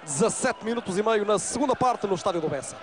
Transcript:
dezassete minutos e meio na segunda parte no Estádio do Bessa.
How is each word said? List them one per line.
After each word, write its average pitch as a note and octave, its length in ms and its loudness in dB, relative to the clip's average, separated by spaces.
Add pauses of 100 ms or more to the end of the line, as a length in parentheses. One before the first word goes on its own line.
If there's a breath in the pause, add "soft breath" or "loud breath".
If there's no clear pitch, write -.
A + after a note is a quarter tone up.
dezassete F#3 600 0
minutos A3 360 -2
e - 20 2
meio G#3+ 240 4
na G#3 140 4
segunda B3+ 360 0
parte A#3+ 300 2
no G3 80 2
Estádio F3 260 0
do D#3 80 -2
Bessa. C#3 360 -6